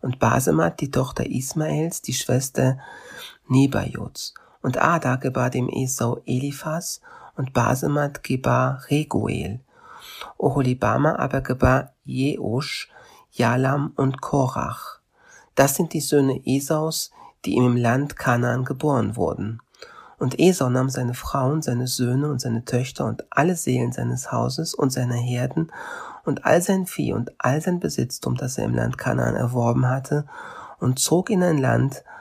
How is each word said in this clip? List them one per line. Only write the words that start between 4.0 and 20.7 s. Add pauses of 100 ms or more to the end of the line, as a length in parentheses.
Und
Ada
gebar
dem
Esau
Eliphas, (340)
und
Basemat
gebar
Reguel. (760)
Oholibama
aber
gebar (120)
Jeusch, (420)
Jalam
und
Korach. (540)
Das
sind
die
Söhne
Esaus, (340)
die
ihm
im
Land
Kanaan
geboren
wurden. (560)
Und
Esau